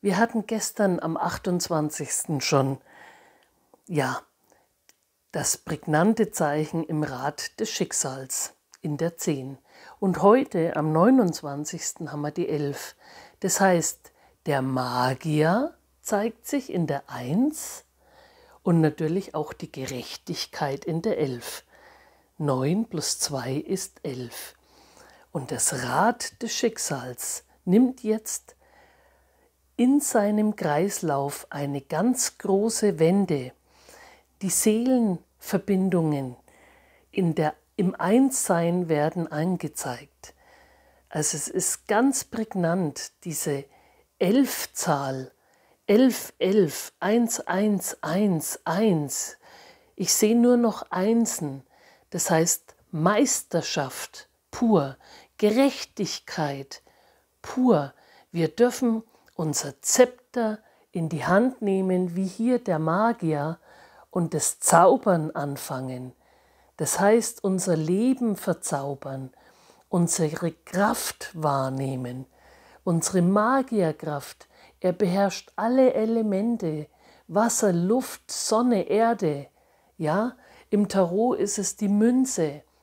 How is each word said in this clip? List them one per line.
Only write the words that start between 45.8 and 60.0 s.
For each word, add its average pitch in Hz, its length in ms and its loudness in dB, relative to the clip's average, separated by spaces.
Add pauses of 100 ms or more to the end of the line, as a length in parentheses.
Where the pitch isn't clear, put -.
elf 240 520 4
elf, 190 640 0
eins 226 400 0
eins 196 560 -2 (680)
eins. 165 720 0 (600)
Ich 185 160 -2
sehe 220 240 4
nur 240 200 6
noch 233 340 0
Einsen, 185 720 0 (480)
das - 200 -4
heißt - 460 0 (160)
Meisterschaft - 1400 -2 (220)
pur, 165 460 2 (420)
Gerechtigkeit 202 1400 -2 (600)
pur. 196 500 2 (380)
Wir 165 180 0
dürfen 233 540 2 (320)
unser 147 480 -4
Zepter 240 760 0 (320)